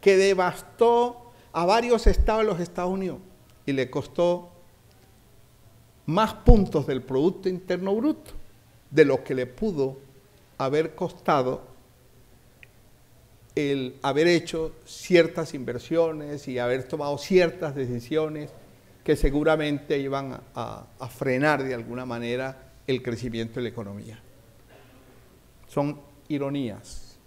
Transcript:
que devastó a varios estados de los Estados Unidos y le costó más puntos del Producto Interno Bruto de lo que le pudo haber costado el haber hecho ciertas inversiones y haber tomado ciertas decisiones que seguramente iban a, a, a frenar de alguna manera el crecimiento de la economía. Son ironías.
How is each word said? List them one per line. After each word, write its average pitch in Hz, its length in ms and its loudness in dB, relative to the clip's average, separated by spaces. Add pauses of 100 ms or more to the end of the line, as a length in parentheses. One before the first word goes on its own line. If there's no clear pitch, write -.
que 196 160 6
devastó 196 1160 2 (200)
a 170 140 -2
varios 233 400 4
estados 220 360 4
de 220 80 2
los 170 100 -4
Estados 180 320 -4
Unidos 190 260 -4 (480)
y 139 60 -2
le 131 180 -2
costó 175 640 -2 (1500)
más 202 260 0
puntos 190 540 6
del 131 160 -4
Producto 170 480 0
Interno 185 440 -4
Bruto 277 380 -2 (580)
de 151 140 8
lo 135 180 2
que - 120 -6
le 127 120 -4
pudo 139 520 -4 (600)
haber 151 360 0
costado 135 680 -2 (1900)
el 139 480 -2
haber 143 240 2
hecho 165 480 0 (100)
ciertas 165 720 2
inversiones 147 920 -4
y 127 100 -6
haber 123 300 -2
tomado 143 300 -4
ciertas 170 560 0
decisiones 147 760 -6 (540)
que 151 120 2
seguramente 147 800 0
iban 135 340 -4
a, - 100 -14 (120)
a, 113 320 -10 (120)
a 127 100 -12
frenar 135 540 0
de 131 120 -4
alguna 120 300 -10
manera 123 680 -8 (140)
el 127 160 -2
crecimiento 117 540 -6
de 127 60 -6
la 117 60 -6
economía. 107 500 -12 (1500)
Son 147 320 -4 (280)
ironías. 139 1000 -8